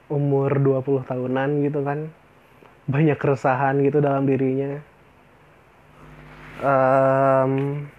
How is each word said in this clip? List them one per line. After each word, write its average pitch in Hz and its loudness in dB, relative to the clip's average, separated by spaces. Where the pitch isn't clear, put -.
umur 139 0
dua 135 2
puluh 131 -2
tahunan 131 -4
gitu 147 -4
kan, 147 -6
banyak 143 2
keresahan 139 0
gitu 139 2
dalam 139 0
dirinya. 135 -2
Em, 135 2